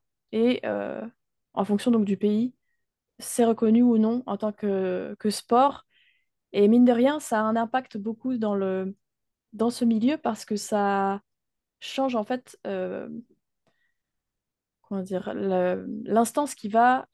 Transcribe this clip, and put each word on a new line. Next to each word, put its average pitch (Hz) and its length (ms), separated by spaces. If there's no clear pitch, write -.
et, 233 340
euh, 104 360
en - 120
fonction 208 260
donc 220 140
du 196 120
pays, 214 360
c'est - 260
reconnu 226 380
ou 240 160
non 226 300
en 202 100
tant 214 160
que, 190 640
que 214 100
sport. - 560
Et 202 140
mine 240 180
de 240 80
rien, 269 260
ça 226 200
a 214 40
un 220 140
impact 233 400
beaucoup 226 400
dans 214 180
le, 190 400
dans 226 200
ce 247 120
milieu, 233 340
parce - 280
que 214 100
ça 202 640
change 262 340
en 214 80
fait, - 340
euh, 185 420
comment 196 180
dire, 185 320
le, 190 520
l'instance 233 500
qui 208 140
va 247 440